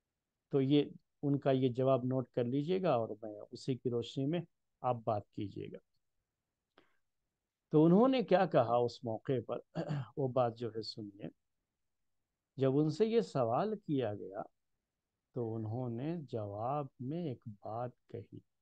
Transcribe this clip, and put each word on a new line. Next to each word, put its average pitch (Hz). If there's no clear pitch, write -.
तो 143
ये, 139
उनका 139
ये 131
जवाब 131
नोट 131
कर 123
लीजिएगा 147
और 110
मैं 107
उसी 127
की 123
रोशनी 120
में 160
आप 123
बात 107
कीजिएगा। 101
तो 151
उन्होंने 233
क्या 185
कहा 120
उस 120
मौके 117
पर, 117
<clears throat> 147
वो 135
बात 120
जो 117
है 110
सुनिए। 104
जब 131
उनसे 156
ये 226
सवाल 143
किया 131
गया, 98
तो 120
उन्होंने 117
जवाब 120
में 160
एक 127
बात 110
कही। -